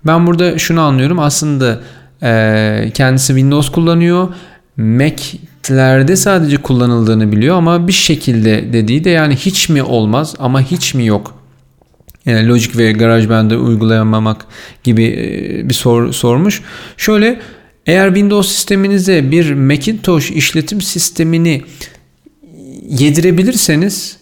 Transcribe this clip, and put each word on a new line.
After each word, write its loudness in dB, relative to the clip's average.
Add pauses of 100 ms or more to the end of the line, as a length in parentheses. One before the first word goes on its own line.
Ben 2
burada 0
şunu 0
anlıyorum. 0
Aslında, -2 (440)
e, 0
kendisi 0
Windows 2
kullanıyor. 0 (500)
Mac'lerde 0
sadece 2
kullanıldığını 2
biliyor 2
ama 2
bir 0
şekilde 0
dediği 0
de 0
yani 2
hiç -4
mi 2
olmaz 0
ama 0
hiç -4
mi 0
yok? -2 (880)
E, 2
Logic 0
ve 2
GarageBand'ı 2
uygulayamamak 0 (380)
gibi, 2
e, -4
bir -2
sor-, 0
sormuş. 0 (360)
Şöyle, 0 (460)
eğer 2
Windows 2
sisteminize 0
bir 2
Macintosh 0
işletim -4
sistemini -2 (1300)
yedirebilirseniz 0